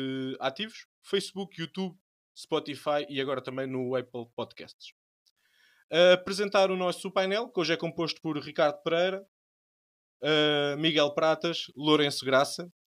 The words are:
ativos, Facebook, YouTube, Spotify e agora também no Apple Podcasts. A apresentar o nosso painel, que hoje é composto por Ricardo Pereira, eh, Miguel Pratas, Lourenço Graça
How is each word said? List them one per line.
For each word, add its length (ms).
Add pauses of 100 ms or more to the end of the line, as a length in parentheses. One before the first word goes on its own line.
(400)
ativos, 460 (160)
Facebook, 580
YouTube, 360 (400)
Spotify 760
e 100
agora 220
também 240
no 280
Apple 400
Podcasts. 600 (1000)
A 220
apresentar 560
o 60
nosso 360
painel, 380
que 100
hoje 140
é 20
composto 440
por 180
Ricardo 440
Pereira, 420 (960)
eh, 540
Miguel 380
Pratas, 600
Lourenço 480
Graça 480 (140)